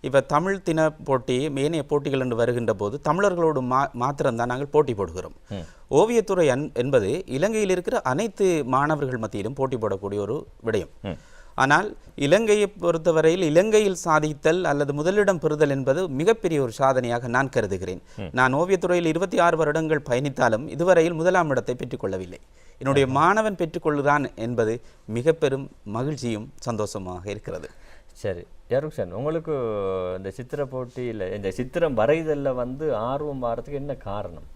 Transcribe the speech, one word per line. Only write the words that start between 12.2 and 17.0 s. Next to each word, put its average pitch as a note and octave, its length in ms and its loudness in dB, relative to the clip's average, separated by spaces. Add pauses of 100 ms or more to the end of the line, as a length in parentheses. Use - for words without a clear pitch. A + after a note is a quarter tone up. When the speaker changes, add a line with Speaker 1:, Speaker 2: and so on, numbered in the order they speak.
Speaker 1:
பொறுத்தவரையில் E3+ 760 2
இலங்கையில் G3 540 4
சாதித்தல் D#3 680 0
அல்லது C#3+ 300 0
முதலிடம் F#3+ 460 2
பெறுதல் D3+ 300 2
என்பது C#3 400 0
மிகப்பெரிய E3 520 0
ஒரு A#2+ 100 -2
சாதனையாக B2 560 0